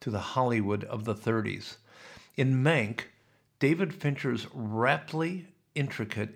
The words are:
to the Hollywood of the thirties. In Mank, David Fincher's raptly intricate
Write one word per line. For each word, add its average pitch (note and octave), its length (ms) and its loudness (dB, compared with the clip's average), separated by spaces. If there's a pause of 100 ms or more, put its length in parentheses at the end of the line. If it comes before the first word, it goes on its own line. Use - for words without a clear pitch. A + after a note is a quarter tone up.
to A#2+ 100 -4
the G2+ 80 0
Hollywood G#2 640 2
of G#2+ 200 -6
the G#2+ 120 -2
thirties. G#2+ 640 -2 (580)
In C3 280 4
Mank, B2 420 2 (520)
David E3 340 4
Fincher's C3 640 -2
raptly D3 920 0 (260)
intricate A2 640 -4